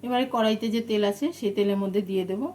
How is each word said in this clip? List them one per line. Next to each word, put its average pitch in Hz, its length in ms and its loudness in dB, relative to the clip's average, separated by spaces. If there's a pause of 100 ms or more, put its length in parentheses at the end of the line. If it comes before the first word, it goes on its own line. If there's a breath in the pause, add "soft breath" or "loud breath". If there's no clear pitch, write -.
এবারে 247 220 0 (100)
কড়াইতে 220 400 2
যে 233 140 2
তেল 208 220 2
আছে, 202 160 -2 (120)
সেই 202 180 -2
তেলের 202 260 2
মধ্যে 196 260 0
দিয়ে 190 220 0
দেব 202 120 -2 (120)